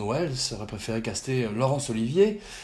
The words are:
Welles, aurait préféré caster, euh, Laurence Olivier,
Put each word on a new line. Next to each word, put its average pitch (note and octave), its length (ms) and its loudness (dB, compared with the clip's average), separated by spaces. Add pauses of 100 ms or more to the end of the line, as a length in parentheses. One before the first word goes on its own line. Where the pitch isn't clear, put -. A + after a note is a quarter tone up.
Welles, D3 240 0 (220)
aurait G#2 120 -6
préféré A2 360 -4
caster, A#2+ 420 -2
euh, G#2 60 -2
Laurence C3 400 0
Olivier, D#3+ 500 4 (240)